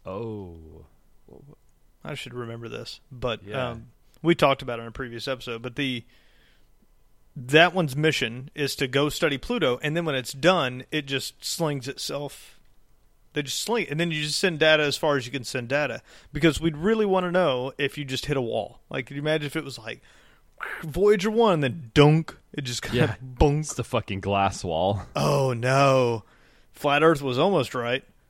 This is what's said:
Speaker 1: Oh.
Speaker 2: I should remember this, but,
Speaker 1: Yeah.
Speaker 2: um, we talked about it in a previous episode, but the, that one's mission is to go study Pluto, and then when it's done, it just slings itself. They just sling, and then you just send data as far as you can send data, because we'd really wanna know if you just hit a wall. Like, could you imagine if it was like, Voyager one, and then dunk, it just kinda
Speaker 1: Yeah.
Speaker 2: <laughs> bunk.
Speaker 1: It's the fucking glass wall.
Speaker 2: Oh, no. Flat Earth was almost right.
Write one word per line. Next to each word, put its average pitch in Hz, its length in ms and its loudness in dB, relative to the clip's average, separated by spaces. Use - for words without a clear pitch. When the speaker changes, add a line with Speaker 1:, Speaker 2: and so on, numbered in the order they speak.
Speaker 1:
Oh. 92 800 -12
Speaker 2:
I 151 100 -10
should 127 200 -14
remember 117 360 -10
this, 113 320 -14
but, 120 320 -6
Speaker 1:
Yeah. 120 280 -6
Speaker 2:
um, 117 160 -14
we 165 140 4
talked 139 260 4
about 120 180 -6
it 117 40 -12
in 117 40 -12
a 113 40 -14
previous 117 360 -10
episode, 120 340 -8
but 123 140 -10
the, 131 280 -4
that 151 380 6
one's 160 220 0
mission 139 600 0
is 143 220 -2
to 139 100 -2
go 139 220 2
study 143 280 0
Pluto, 147 460 0
and 151 120 -2
then 170 100 -2
when 151 100 -2
it's 127 180 -6
done, 135 580 2
it 151 140 -4
just 139 400 -8
slings 147 420 -4
itself. - 720 -10
They 151 100 -2
just 135 160 -6
sling, 220 300 -2
and 147 100 -4
then 170 120 0
you 151 120 -4
just 151 160 -4
send 175 200 0
data 156 240 6
as 143 140 0
far 147 200 2
as 123 100 -4
you 123 40 -12
can 131 120 -6
send 120 240 -6
data, 135 340 -2
because 151 260 2
we'd 156 180 -2
really 214 280 2
wanna 185 260 0
know 139 460 0
if 143 200 -2
you 147 80 -8
just 131 200 -6
hit 147 120 -2
a 135 40 -2
wall. 113 380 -4
Like, 131 160 -6
could 139 100 -14
you 143 60 -8
imagine 151 240 -2
if 143 100 -8
it 156 80 -4
was 135 140 -12
like, 113 240 -12
Voyager 190 460 4
one, 220 260 4
and 151 80 2
then 123 300 -4
dunk, 151 420 6
it 147 100 -10
just 123 200 -8
kinda - 160 -4
Speaker 1:
Yeah. 107 200 2
Speaker 2:
<laughs> 113 40 -16
bunk. 143 380 2
Speaker 1:
It's 151 160 -6
the - 80 -4
fucking 98 380 -4
glass 98 420 0
wall. 92 400 0
Speaker 2:
Oh, 143 380 2
no. 127 680 4
Flat 147 320 2
Earth 160 180 6
was 131 160 -2
almost 156 380 2
right. 123 280 -2